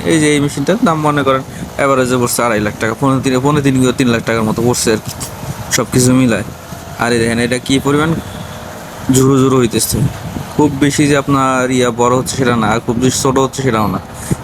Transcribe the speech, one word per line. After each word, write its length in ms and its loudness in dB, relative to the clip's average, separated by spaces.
এই 140 2
যে 140 2
এই 60 2
মেশিনটার 440 0
দাম 180 2
মনে 220 0
করেন 180 2
অ্যাভারেজে 420 2
পড়ছে 260 0
আড়াই 160 0
লাখ 200 -2
টাকা, 200 -2
পনেরো 220 2
তিন, 180 0
পনেরো 220 2
তিন 300 2
তিন 160 0
লাখ 180 0
টাকার 180 0
মতো 180 0
পড়ছে 300 2
আর 60 2
কি, 140 -10
সব 220 0
কিছু 200 4
মিলায়। 300 2
আর 120 0
এই 80 2
দেখেন 200 0
এটা 180 0
কী 220 0
পরিমাণ 340 0
ঝুরো 260 4
ঝুরো 180 4
হইতেছে, 400 0
খুব 220 4
বেশি 280 2
যে 100 4
আপনার 540 0
ইয়া 200 2
বড় 240 2
হচ্ছে 200 -2
সেটা 200 2
না, 120 0
আর 120 2
খুব 160 -2
বেশি 260 0
ছোটো 220 2
হচ্ছে 180 -4
সেটাও 260 0
না। 120 -4